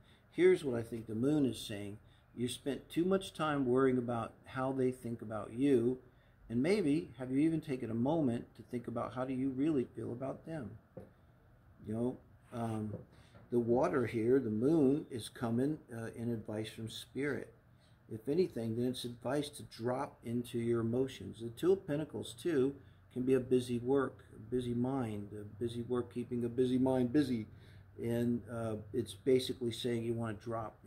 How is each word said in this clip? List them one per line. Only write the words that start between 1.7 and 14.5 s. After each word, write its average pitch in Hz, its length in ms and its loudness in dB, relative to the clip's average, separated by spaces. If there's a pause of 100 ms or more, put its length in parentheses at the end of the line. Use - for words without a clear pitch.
You 120 140 -4
spent - 400 -6
too 165 160 0
much 190 300 2
time 147 320 0
worrying 127 320 6
about 117 360 -2 (100)
how 131 280 -2
they 127 180 2
think 117 320 -6
about 107 300 -6
you, 127 460 4 (500)
and 117 140 0
maybe 170 560 2
have 127 120 -6
you 131 80 0
even 160 220 2
taken 127 300 -4
a 113 40 -2
moment 127 640 0
to 117 60 -16
think 120 260 -6
about 117 260 -4
how 127 100 -2
do 135 100 -4
you 131 160 0
really 135 340 2
feel 113 280 -8
about 135 340 -8
them? 131 320 -8 (1080)
You 107 80 -4
know, 120 240 -2 (340)
um, 110 420 -2 (580)
the 120 80 4
water 123 460 4
here, 120 340 4
the 117 80 0
moon, 139 640 4